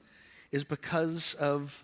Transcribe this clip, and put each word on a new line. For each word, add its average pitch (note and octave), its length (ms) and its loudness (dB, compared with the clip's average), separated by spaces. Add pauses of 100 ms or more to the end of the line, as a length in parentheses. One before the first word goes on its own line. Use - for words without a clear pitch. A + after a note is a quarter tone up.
(520)
is C#3+ 120 2
because E3 720 0
of C#3+ 480 0